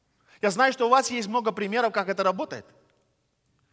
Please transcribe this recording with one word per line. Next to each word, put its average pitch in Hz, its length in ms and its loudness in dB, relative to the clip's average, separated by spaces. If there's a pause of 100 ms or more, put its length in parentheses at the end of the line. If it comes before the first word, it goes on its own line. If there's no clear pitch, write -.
(420)
Я 208 80 2
знаю, 247 240 2
что 233 140 0
у - 20 2
вас 254 220 4
есть 233 160 -4
много 220 240 -2
примеров, 208 420 -2
как 190 160 -2
это 190 140 -2
работает. 185 420 -2 (1080)